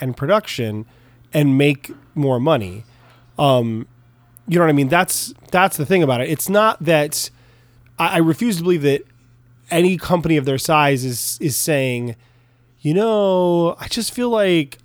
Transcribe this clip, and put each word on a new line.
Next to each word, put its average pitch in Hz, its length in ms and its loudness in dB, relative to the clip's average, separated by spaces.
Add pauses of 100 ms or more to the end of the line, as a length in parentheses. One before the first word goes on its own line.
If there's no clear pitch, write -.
and 131 160 -6
production, 117 680 -2 (460)
and 143 240 2
make 143 360 0 (240)
more 135 240 0
money." 113 440 -2 (540)
Um, 123 480 2 (640)
you 165 80 0
know 175 60 4
what 165 80 4
I 151 40 4
mean? 139 160 2
That's, - 460 0 (160)
that's 190 260 2
the 147 80 -2
thing 180 160 2
about 127 200 2
it. 165 100 -4
It's - 180 -6
not 214 340 2
that, 151 460 0 (720)
I, 170 160 0
I - 20 2
refuse 170 400 0
to 165 60 -6
believe 175 180 0
that 143 220 0 (680)
any 175 280 2
company 165 400 0
of 135 80 -2
their 135 120 0
size 143 460 2
is, 123 380 -6
is 139 160 -2
saying, 123 580 -2 (640)
"You 151 140 -2
know, 185 840 0
I - 120 -14
just - 240 -8
feel 247 160 -2
like 180 560 0